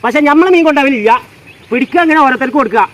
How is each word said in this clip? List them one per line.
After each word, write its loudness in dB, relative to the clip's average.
പക്ഷെ -2
നമ്മൾ 4
മീൻ 2
കൊണ്ടുപോവില്ല, 0
പിടിക്കുക, -2
അങ്ങനെ 2
ഓരോരുത്തർക്ക് -2
കൊടുക്കുക. -2